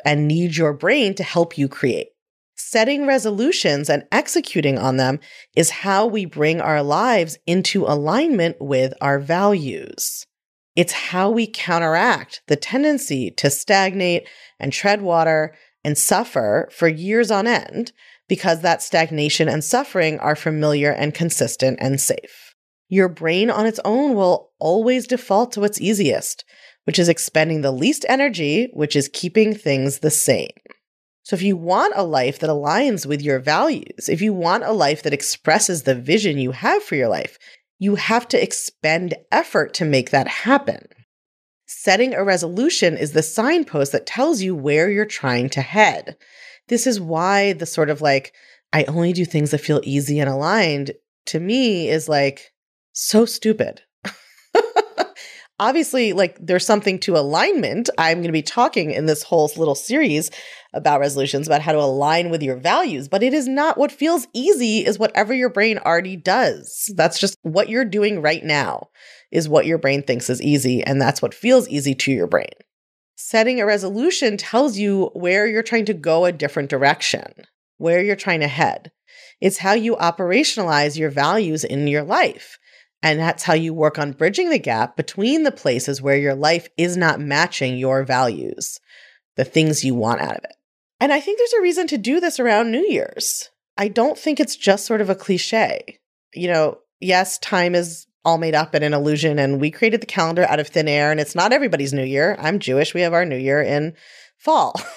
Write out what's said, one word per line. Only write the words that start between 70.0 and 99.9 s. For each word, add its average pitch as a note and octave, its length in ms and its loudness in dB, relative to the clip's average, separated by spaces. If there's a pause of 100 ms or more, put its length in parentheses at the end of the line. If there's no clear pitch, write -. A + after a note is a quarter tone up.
thinks A#2+ 260 -2
is B2+ 120 -2
easy, C3 420 2
and C#3 180 0
that's C3+ 200 0
what B2+ 120 -2
feels B3 360 4
easy C#3+ 260 -2
to - 160 -2
your G2+ 160 0
brain. - 260 -2 (640)
Setting A#3 460 0
a G3+ 40 0
resolution G#3 720 0
tells A#3 420 0
you G3 360 2
where F#3 340 0
you're A3 160 0
trying A3 220 0
to G#3 80 -2
go E3 320 2
a F3+ 80 2
different C#3+ 360 -4
direction, C#3 640 0 (440)
where E3+ 260 2
you're G3+ 140 0
trying E3+ 240 -2
to D3 60 0
head. C#3 440 -2 (480)
It's F#3+ 200 0
how F#3+ 140 2
you A3+ 220 0
operationalize E3+ 1040 0
your D#3 120 -2
values D#3 540 0
in C#3+ 240 -2
your D3 160 0
life. B3 540 -2 (440)
And D#3 180 0
that's E3 240 -2
how F3 100 2
you D#3+ 200 0
work D3+ 260 0
on C#3+ 140 -4
bridging G3+ 360 0
the D4+ 80 2
gap B2 400 -2
between B3 460 0
the C#4+ 80 2
places C3+ 500 -2
where C#3 160 2
your C#3+ 160 0
life D3+ 420 2
is F3 220 0
not E3 220 2
matching C#3+ 580 -2
your C3 260 0
values, B2 760 -2 (560)
the B2+ 100 0
things D#3 400 2
you C3 80 0
want A#2 280 0
out C2+ 160 -6
of - 60 -14
it. - 120 -14 (440)
And C#4 140 2
I C#4+ 60 4
think G4 180 -4
there's A#4+ 160 0
a A4+ 80 4
reason F4 260 0
to D4 100 -2
do A#3 220 0
this F4 200 -2
around A#3 320 2
New B3+ 120 0
Year's. - 680 -4 (260)
I G3+ 120 -2
don't A#3+ 280 0
think D4+ 220 -2
it's - 160 0
just G3+ 320 0
sort G#3+ 140 -2
of G3 100 -2
a F#3+ 40 0
cliche. - 840 -4 (340)
You F3 140 -6
know, D#3+ 320 0 (200)
yes, F#3 380 0
time F3 380 0
is E3+ 320 -4 (160)
all E3 160 2
made D#3+ 160 0
up D#3 180 0
and D3+ 100 2
an D3 120 0
illusion, D3 420 0
and C#3 240 0
we D3+ 80 0
created A3+ 320 0